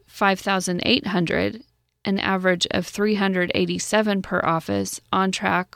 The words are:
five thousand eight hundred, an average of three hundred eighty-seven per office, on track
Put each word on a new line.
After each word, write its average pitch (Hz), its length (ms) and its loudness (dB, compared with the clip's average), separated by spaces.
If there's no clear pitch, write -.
five 196 320 0
thousand 185 460 -2
eight - 240 0
hundred, 190 560 -2
an 196 160 0
average 185 500 0
of - 160 -2
three 208 300 0
hundred 185 400 0
eighty-seven 196 680 0
per 180 220 -2
office, 190 560 -2
on 190 200 2
track 190 440 -2